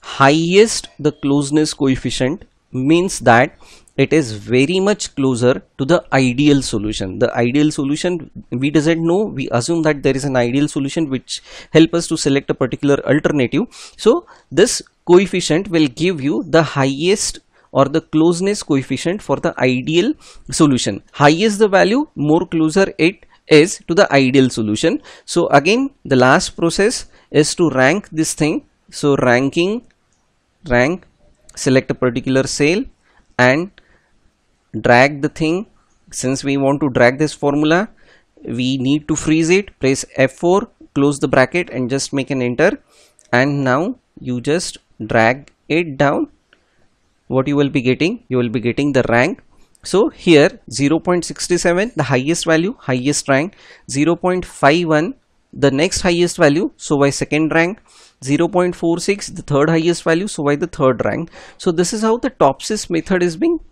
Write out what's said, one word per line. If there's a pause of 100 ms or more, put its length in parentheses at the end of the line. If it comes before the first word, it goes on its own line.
Highest (100)
the
closeness
coefficient (260)
means
that (400)
it
is
very
much
closer (140)
to
the (120)
ideal
solution.
The
ideal
solution (200)
we
doesn't
know,
we
assume
that
there
is
an
ideal
solution
which (320)
help
us
to
select
a
particular (100)
alternative. (340)
So (240)
this (240)
coefficient
will
give
you
the
highest (320)
or
the
closeness
coefficient
for
the
ideal (360)
solution. (100)
Highest
the
value, (100)
more
closer
it (220)
is
to
the
ideal
solution. (240)
So
again, (140)
the
last
process (240)
is
to
rank
this
thing. (260)
So
ranking, (840)
rank, (500)
select
a
particular
cell (540)
and (1080)
drag
the
thing. (460)
Since
we
want
to
drag
this
formula, (560)
we
need
to
freeze
it.
Press (120)
F
four, (260)
close
the
bracket
and
just
make
an
enter. (520)
And
now (240)
you
just (260)
drag (180)
it
down. (960)
What
you
will
be
getting?
You
will
be
getting
the
rank. (420)
So
here (100)
zero
point
six (120)
seven,
the
highest
value,
highest
rank, (340)
zero
point
five
one, (380)
the
next
highest
value,
so
why
second
rank, (420)
zero
point
four
six,
the
third
highest
value,
so
why
the
third
rank. (260)
So
this
is
how
the
Topsis
method
is
being (140)